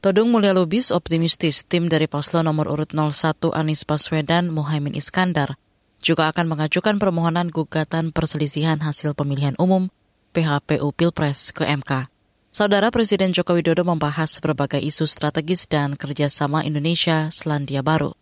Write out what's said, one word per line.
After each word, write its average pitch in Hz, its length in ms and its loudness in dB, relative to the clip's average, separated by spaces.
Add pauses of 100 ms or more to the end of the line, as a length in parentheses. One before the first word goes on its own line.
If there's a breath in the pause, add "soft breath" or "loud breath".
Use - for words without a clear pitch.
Todung 214 320 4
Mulya 202 160 4
Lubis 185 400 2
optimistis 165 720 0
tim 175 240 0
dari 160 240 2
paslon 147 320 -2
nomor 151 240 2
urut 151 240 -4
nol 151 240 0
satu - 400 0
Anies 156 320 -2
Baswedan 160 640 0
Muhaimin 151 480 -2
Iskandar 156 560 0 (480)
juga 160 240 2
akan 165 240 0
mengajukan 160 480 0
permohonan 170 560 0
gugatan 160 560 -2
perselisihan 151 720 -2
hasil 147 320 -2
pemilihan 143 480 -2
umum 185 320 2 (400)
P 170 80 0
H 147 240 2
P 147 160 0
U 143 80 0
Pilpres 156 640 0
ke - 80 -4
M 143 160 0
K. 135 320 -4 (400)
Saudara, 208 400 2
Presiden 202 400 0
Joko 175 240 0
Widodo 170 320 2
membahas 156 560 -2
berbagai 143 400 -2
isu 151 240 0
strategis 151 640 -2
dan 143 240 0
kerjasama 143 720 -2
Indonesia 156 640 0
Selandia 139 560 -2
Baru 156 360 0